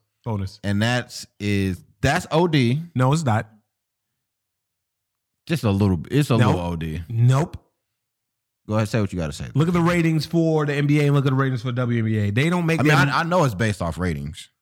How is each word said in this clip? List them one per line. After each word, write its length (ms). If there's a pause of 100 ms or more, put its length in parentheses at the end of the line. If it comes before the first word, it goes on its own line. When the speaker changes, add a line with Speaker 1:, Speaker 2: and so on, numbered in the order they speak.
(240)
Speaker 1:
bonus. 380
Speaker 2:
And 180
that's, 460 (140)
is, 420 (180)
that's 300
O 160
D. 340 (140)
Speaker 1:
No, 180
it's 120
not. 240 (2000)
Speaker 2:
Just 180
a 60
little, 400
it's 200
a 60
Speaker 1:
Nope. 180
Speaker 2:
little 60 (120)
O 40
D. 320
Speaker 1:
Nope. 480 (1120)
Speaker 2:
Go 60
ahead, 140
say 120
what 100
you 80
gotta 140
say. 220
Speaker 1:
Look 120
at 80
the 60
ratings 460
for 400
the 80
N 120
B 140
A 60
and 80
look 100
at 60
the 40
ratings 280
for 100
W 260
N 60
B 140
A. 120
They 200
don't 160
make 140
Speaker 2:
I 20
mean, 80
Speaker 1:
them 180
Speaker 2:
I, 120
I 20
know 220
it's 100
based 260
off 180
ratings. 520 (120)